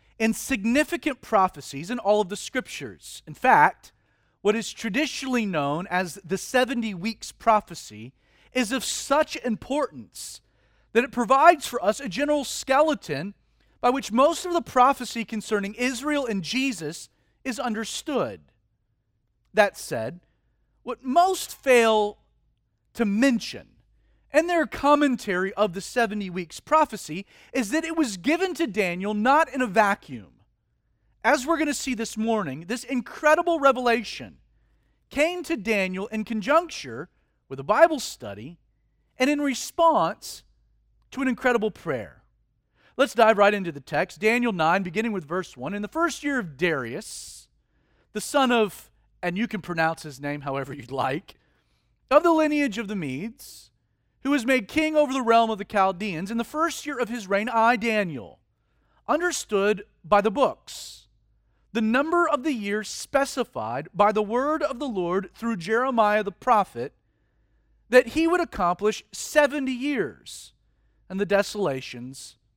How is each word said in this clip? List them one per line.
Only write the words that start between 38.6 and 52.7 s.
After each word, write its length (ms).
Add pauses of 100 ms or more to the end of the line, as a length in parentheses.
and 100
in 140
response 1040 (640)
to 120
an 60
incredible 440
prayer. 500 (760)
Let's 180
dive 240
right 140
into 180
the 80
text. 400
Daniel 340
nine, 300
beginning 300
with 120
verse 320
one. 160
"In 80
the 60
first 360
year 140
of 200
Darius, 880 (640)
the 80
son 300
of," 400 (320)
and 140
you 100
can 140
pronounce 420
his 160
name 220
however 320
you'd 180
like, 440 (760)
"of 120
the 80
lineage 460